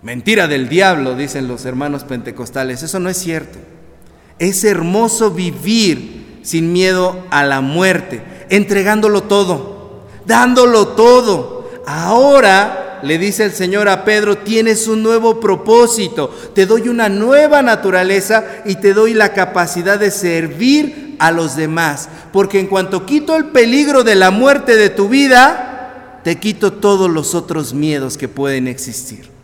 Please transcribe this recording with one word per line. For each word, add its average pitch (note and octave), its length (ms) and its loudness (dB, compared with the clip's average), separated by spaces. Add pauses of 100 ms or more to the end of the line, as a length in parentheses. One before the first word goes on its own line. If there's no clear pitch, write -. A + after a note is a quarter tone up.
"Mentira E3 460 0
del C3+ 200 -2
diablo", D3+ 480 0
dicen C3+ 320 -8
los A#2+ 180 -10
hermanos C#3 400 -8
pentecostales. B2 760 -10
Eso E3 180 -8
no F3+ 100 -4
es F3+ 80 -6
cierto. D#3+ 420 -8 (800)
Es F#3+ 240 -2
hermoso G#3 680 0
vivir F3 1120 -4
sin E3 320 -2
miedo F#3 560 0
a C#3+ 140 0
la C#3 180 -2
muerte, D#3+ 600 -2 (280)
entregándolo G#3 760 0
todo, G3+ 840 -4 (180)
dándolo A#3+ 640 4
todo. A3 840 2 (160)
Ahora, G#3 1000 2 (160)
le D3+ 160 -2
dice G3+ 280 -2
el F#3+ 80 -4
Señor F#3+ 340 -2
a F#3+ 160 0
Pedro, G#3 360 0
"tienes A3 480 0
un A3 160 -2
nuevo A3+ 360 2
propósito, G#3+ 960 2 (200)
te F#3+ 120 4
doy A3+ 240 0
una A#3 180 -2
nueva C#4 540 4
naturaleza G3 840 0 (220)
y F#3+ 100 -4
te G3 180 2
doy A3 200 2
la G#3+ 200 2
capacidad F#3+ 640 -2
de G3+ 140 0
servir F#3 1080 -2
a D#3+ 120 2
los E3 240 -2
demás. D#3 540 -4 (240)
Porque G3 260 2
en F#3+ 80 -4
cuanto F#3+ 380 -2
quito D4+ 320 0
el D#4 100 0
peligro C#4 560 2
de A3 120 4
la F#3 160 4
muerte B3 440 2
de G#3+ 140 4
tu G3 180 -2
vida, - 1160 2
te E3+ 140 -4
quito G#3 340 -2
todos G3+ 360 2
los D#3 260 -4
otros D#3+ 380 -6
miedos C#3+ 440 -4
que C3 100 -8
pueden C3+ 400 -4
existir". A#2+ 600 -12 (140)